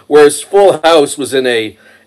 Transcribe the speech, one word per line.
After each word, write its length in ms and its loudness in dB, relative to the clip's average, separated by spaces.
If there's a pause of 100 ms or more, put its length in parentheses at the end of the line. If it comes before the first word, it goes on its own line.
Whereas 340 2
Full 420 0
House 360 0
was 160 -10
in 120 -2
a, 300 -6 (300)